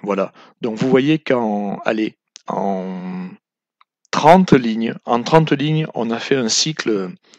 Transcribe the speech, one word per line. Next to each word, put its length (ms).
Voilà. 300
Donc 160
vous 120
voyez 300
qu'en, 680
allez, 320
en 840
trente 420
lignes, 420
en 180
trente 300
lignes, 420
on 160
a 80
fait 180
un 120
cycle 600